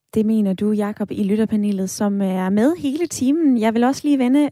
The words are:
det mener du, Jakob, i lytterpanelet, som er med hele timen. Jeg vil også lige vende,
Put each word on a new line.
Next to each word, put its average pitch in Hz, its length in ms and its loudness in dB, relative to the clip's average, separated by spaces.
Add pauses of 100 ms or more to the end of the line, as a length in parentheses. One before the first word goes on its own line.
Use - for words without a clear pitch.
(140)
det 214 120 0
mener 214 260 0
du, 208 200 -2
Jakob, 208 380 -4
i - 120 -4
lytterpanelet, 208 680 0
som 202 320 -2
er 185 280 -2
med 233 260 2
hele 311 300 -4
timen. 277 520 0
Jeg 220 160 2
vil 233 100 2
også 269 200 0
lige 285 140 2
vende, 262 340 2